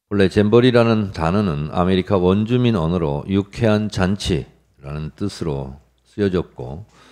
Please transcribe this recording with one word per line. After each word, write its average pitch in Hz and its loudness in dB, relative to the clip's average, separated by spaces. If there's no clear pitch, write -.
원래 98 2
잼버리라는 113 4
단어는 82 -2
아메리카 92 0
원주민 110 2
언어로 80 -2
유쾌한 104 0
잔치라는 76 -4
뜻으로 71 -8
쓰여졌고, 87 -4